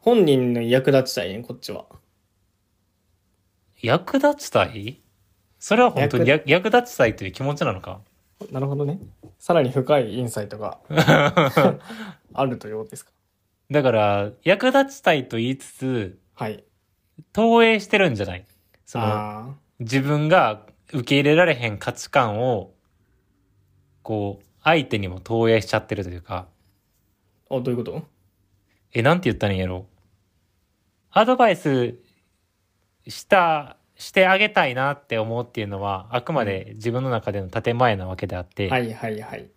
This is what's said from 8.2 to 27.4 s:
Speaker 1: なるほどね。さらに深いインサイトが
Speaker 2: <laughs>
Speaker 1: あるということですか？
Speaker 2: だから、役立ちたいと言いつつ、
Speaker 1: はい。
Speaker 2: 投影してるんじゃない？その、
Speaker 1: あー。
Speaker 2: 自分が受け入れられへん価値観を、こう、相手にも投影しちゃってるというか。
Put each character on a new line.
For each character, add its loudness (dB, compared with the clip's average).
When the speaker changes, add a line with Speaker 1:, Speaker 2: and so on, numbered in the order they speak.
Speaker 1:
な -8
る -4
ほ -6
ど -4
ね。 -6
さ -2
ら 6
に 0
深 2
い -6
イ -4
ン -4
サ -8
イ -10
ト -16
が -10
Speaker 2:
<laughs> 2
Speaker 1:
あ 0
る -4
と -16
い -10
う -10
こ -10
と -20
で -16
す -20
か？ -20
Speaker 2:
だ 2
か 4
ら、 2
役 2
立 2
ち -20
た 2
い -4
と -6
言 -2
い -4
つ -20
つ、 -6
Speaker 1:
は -8
い。 -14
Speaker 2:
投 4
影 4
し -14
て 0
る 4
ん -4
じ -4
ゃ -2
な -10
い？ -18
そ -10
の、 -2
Speaker 1:
あ -4
ー。 -16
Speaker 2:
自 -2
分 0
が 2
受 -4
け -2
入 2
れ 6
ら 6
れ 0
へ -6
ん -10
価 -8
値 -16
観 0
を、 -4
こ -6
う、 -20
相 2
手 -4
に -6
も -12
投 0
影 4
し -12
ち -2
ゃ 0
っ -6
て -8
る -6
と -10
い -14
う -14
か。 -12